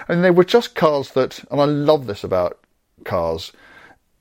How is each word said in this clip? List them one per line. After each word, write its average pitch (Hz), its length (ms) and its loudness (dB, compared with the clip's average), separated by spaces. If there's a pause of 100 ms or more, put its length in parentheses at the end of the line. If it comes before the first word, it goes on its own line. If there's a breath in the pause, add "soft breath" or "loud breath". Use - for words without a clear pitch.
and 175 160 0
they 180 80 4
were 180 100 6
just 233 320 2
cars 147 360 0
that, - 280 -2 (140)
and 139 80 0
I 143 60 4
love 147 420 0
this - 160 -8
about 90 340 -2 (460)
cars, 82 480 -6 (680 loud breath)